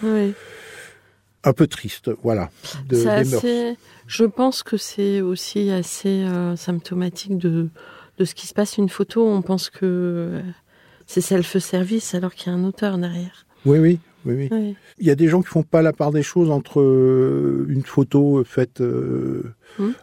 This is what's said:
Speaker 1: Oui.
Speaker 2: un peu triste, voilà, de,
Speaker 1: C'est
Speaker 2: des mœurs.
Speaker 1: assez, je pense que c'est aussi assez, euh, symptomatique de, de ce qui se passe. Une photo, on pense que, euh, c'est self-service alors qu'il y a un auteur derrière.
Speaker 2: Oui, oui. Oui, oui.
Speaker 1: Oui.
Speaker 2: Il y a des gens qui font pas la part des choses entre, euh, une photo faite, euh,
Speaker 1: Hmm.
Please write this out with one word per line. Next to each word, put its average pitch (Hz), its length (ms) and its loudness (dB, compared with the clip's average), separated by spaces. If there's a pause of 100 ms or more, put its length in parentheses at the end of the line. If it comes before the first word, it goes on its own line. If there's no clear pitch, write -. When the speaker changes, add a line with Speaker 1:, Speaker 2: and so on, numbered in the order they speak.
Speaker 1:
Oui. 214 300 0 (1120)
Speaker 2:
un 135 80 4
peu 156 160 4
triste, - 420 -10 (140)
voilà, 107 260 0 (380)
de, 127 80 2
Speaker 1:
C'est 117 60 2 (200)
Speaker 2:
des 135 80 0
mœurs. 131 40 0 (100)
Speaker 1:
assez, 240 320 -2 (320)
je - 160 0
pense 254 400 0
que - 120 -4
c'est 202 440 -2
aussi 190 500 -2
assez, 190 540 -2
euh, 175 320 -2
symptomatique 180 840 -4
de, 165 300 0 (500)
de 190 60 2
ce - 100 -4
qui - 120 -16
se - 80 -14
passe. 208 220 -2
Une 202 120 2
photo, 226 380 0
on 202 160 2
pense 185 280 -4
que, - 120 -20
euh, 175 600 -2 (640)
c'est - 160 -2
self-service 185 920 -2
alors 180 200 -4
qu'il - 180 -6
y - 20 -2
a 180 40 -2
un 180 60 0
auteur 196 340 -2
derrière. 175 480 -8 (200)
Speaker 2:
Oui, 143 120 8
oui. 165 200 6 (280)
Oui, 123 100 -2
oui. 139 140 -4
Speaker 1:
Oui. 214 260 -2 (220)
Speaker 2:
Il 190 80 0
y 151 40 6
a 143 40 6
des 160 140 4
gens 175 140 4
qui - 60 -6
font 160 140 0
pas 165 200 2
la 156 100 4
part 147 180 -2
des 151 120 2
choses 170 280 2
entre, 143 300 0
euh, 135 880 4
une 139 160 0
photo 143 600 2
faite, - 360 -4
euh, 127 640 -4 (360)
Speaker 1:
Hmm. 202 120 -2 (120)